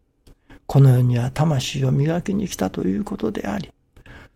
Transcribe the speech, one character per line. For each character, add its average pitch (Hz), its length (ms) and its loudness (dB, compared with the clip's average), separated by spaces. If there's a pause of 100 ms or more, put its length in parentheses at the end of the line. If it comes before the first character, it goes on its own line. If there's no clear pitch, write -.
(680)
こ - 140 4
の 135 120 10
世 127 100 4
に 123 160 2
は 123 140 -4
魂 143 520 -2
を 131 80 0
磨 151 300 0
き - 120 -4
に 196 140 -4
来 - 80 -12
た 185 140 -4
と - 140 -6
い 196 140 -2
う 208 60 -4
こ 202 140 -10
と 214 140 -4
で - 160 -10
あ 202 100 -6
り、 - 140 -12 (640)